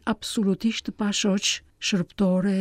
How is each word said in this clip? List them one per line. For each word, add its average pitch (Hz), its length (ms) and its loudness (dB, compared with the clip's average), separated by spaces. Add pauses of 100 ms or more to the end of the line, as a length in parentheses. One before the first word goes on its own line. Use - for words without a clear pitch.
absolutisht 214 760 -2
të 208 100 -8
pashoq, 202 540 0 (260)
shërptore 185 840 0